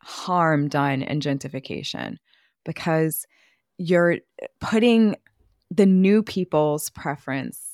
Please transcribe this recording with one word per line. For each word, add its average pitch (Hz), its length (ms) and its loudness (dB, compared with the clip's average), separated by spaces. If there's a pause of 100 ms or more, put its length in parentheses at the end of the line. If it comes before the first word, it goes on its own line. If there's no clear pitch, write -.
harm 160 680 0
done 139 340 -2
in 151 160 -4
gentrification, 139 960 -8 (500)
because 160 600 -2 (520)
you're 175 400 2 (420)
putting 226 560 4 (540)
the 196 160 4
new 190 380 6
people's 151 680 -2
preference, 135 680 -8 (140)